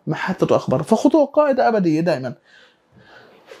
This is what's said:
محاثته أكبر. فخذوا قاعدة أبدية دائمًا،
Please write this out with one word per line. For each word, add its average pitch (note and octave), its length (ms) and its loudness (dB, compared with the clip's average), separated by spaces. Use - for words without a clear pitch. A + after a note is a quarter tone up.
محاثته - 480 -2
أكبر. B2+ 280 -2
فخذوا C#4 420 2
قاعدة C4+ 420 0
أبدية F3+ 340 0
دائمًا، C3+ 320 -4